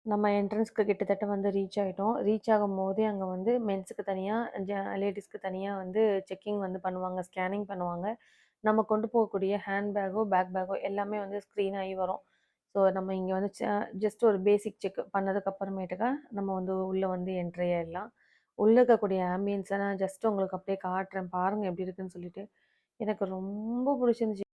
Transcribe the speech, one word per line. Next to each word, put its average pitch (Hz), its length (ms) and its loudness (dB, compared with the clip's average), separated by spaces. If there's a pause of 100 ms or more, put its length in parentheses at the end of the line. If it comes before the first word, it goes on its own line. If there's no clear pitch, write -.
நம்ம 208 280 2
என்ட்ரன்ஸ்க்கு 202 540 2
கிட்டத்தட்ட 202 420 0
வந்து 202 240 0
ரீச் 196 300 -2
ஆயிட்டோம். 196 360 0
ரீச் 208 340 0
ஆகும்போதே 202 580 2
அங்க 196 180 -2
வந்து 208 420 0
மென்ஸுக்கு 196 380 -4
தனியா, 202 480 -2
ஜ-, 196 440 -4
லேடீஸ்க்கு 196 440 -4
தனியா 190 340 -4
வந்து 196 500 2
செக்கிங் 208 320 -6
வந்து 185 260 -4
பண்ணுவாங்க, 185 360 -4
ஸ்கேனிங் 190 480 -4
பண்ணுவாங்க. 180 460 -4 (460)
நம்ம 214 220 4
கொண்டு 214 320 0
போகக்கூடிய 202 520 2
ஹேண்ட் 202 280 -2
பேக்கோ, 202 300 0
பேக் 185 300 2
பேக்கோ 185 280 -2
எல்லாமே 202 380 -2
வந்து 202 220 -6
ஸ்க்ரீன் 196 360 -2
ஆகி 190 180 -4
வரும். 185 240 -2 (540)
So, 196 160 6
நம்ம 190 260 0
இங்க 185 180 0
வந்து 196 260 0
ச-, 208 280 0 (120)
just 214 260 2
ஒரு 202 160 6
பேசிக் 208 380 4
செக் 196 340 -6
பண்ணதுக்கு 196 380 0
அப்புறமேட்டுக்கா 190 600 -4 (180)
நம்ம 196 240 -4
வந்து 190 320 0
உள்ள 190 220 0
வந்து 185 240 -2
என்ட்ரி 175 300 -4
ஆயிடலாம். 175 480 -2 (440)
உள்ள 226 300 6
இருக்கக்கூடிய 202 400 4
ஆம்பியன்ஸை 196 540 -2
நான் 202 180 0
just 190 320 -2
உங்களுக்கு 190 300 0
அப்படியே 190 260 -4
காட்டுறேன், 185 460 -4
பாருங்க 190 340 0
எப்படி 180 180 -4
இருக்குன்னு 185 300 -6
சொல்லிட்டு. 180 380 -12 (460)
எனக்கு 208 300 0
ரொம்ப 214 720 -2
பிடிச்சிருந்துச்சு. 226 480 2 (100)